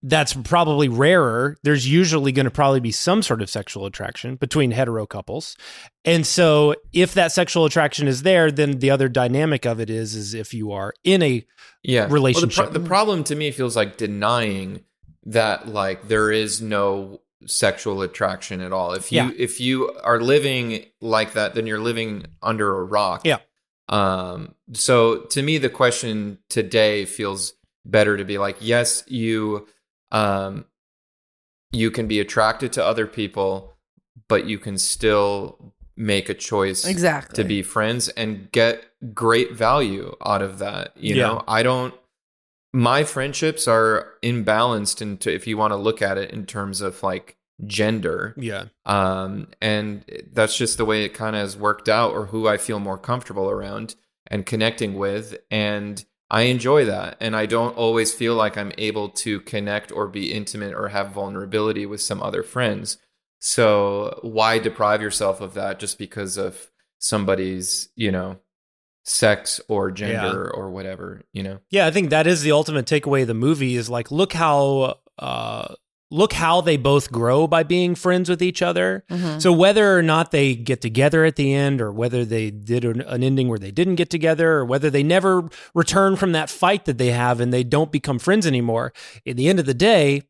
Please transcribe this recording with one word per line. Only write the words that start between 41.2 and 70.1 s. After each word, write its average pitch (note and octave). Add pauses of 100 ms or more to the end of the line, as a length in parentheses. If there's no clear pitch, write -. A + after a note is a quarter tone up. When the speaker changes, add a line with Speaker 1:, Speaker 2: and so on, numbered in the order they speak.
Speaker 2:
know, A2+
I A2
don't, B2+ (800)
my B2+
friendships D3
are A2 (100)
imbalanced A2+
into, G2+
if F#2+
you G#2+
wanna G#2+
look A2
at G2
it G2
in G#2+
terms G2
of, F#2+
like, F#2+ (300)
gender. G#2
Speaker 1:
Yeah. A2 (200)
Speaker 2:
Um, F#2+ (140)
and G#2+ (260)
that's A2
just A2+
the A#2
way G#2+
it G2+
kinda A2
has G2
worked G#2
out, A2
or G#2
who A2
I G#2
feel G#2
more G2
comfortable G2
around G2+ (320)
and G2+
connecting A2
with. G2+ (140)
And G#2 (280)
I A2
enjoy B2+
that. F#2+
And A2
I G#2+
don't A#2
always A2+
feel A#2
like G#2+
I'm G2+
able G#2+
to G2+
connect G#2
or G#2
be F#2+
intimate G#2
or G2
have G2+
vulnerability G2+
with G2+
some G2
other F#2+
friends. G#2+ (440)
So G#2
why A2+
deprive G#2+
yourself G2+
of F#2+
that G2
just G#2
because G2
of F#2+ (280)
somebody's, F#2+
you G#2+
know, F#2 (680)
sex -
or G2
gender G#2